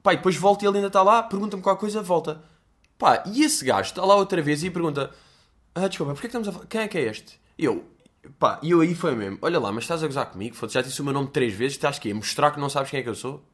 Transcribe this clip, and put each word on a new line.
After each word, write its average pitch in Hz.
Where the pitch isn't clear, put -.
Pá, 185
e 156
depois 185
volto 196
e 202
ele 202
ainda 202
está 196
lá, 220
pergunta-me 202
qualquer 190
coisa, 208
volta. 160
Pá, 147
e 233
esse 302
gajo 101
está 180
lá 196
outra 190
vez 147
e 185
pergunta, 156
"Ah, 190
desculpa, 151
porquê 185
que 233
estamos 220
a 196
falar? -
Quem 220
é 214
que 202
é 151
este?" -
E 156
eu, 95
pá, 113
e 165
eu 170
aí 170
foi 165
mesmo, 98
"Olha 170
lá, 101
mas 117
estás 165
a 156
gozar 135
comigo? 101
Foda-se, -
já 127
disse 135
o -
meu 139
nome 139
três 123
vezes, 127
estás 143
aqui 104
a 104
mostrar 139
que 147
não 139
sabes 139
quem 139
é 123
que 120
eu 101
sou?" 131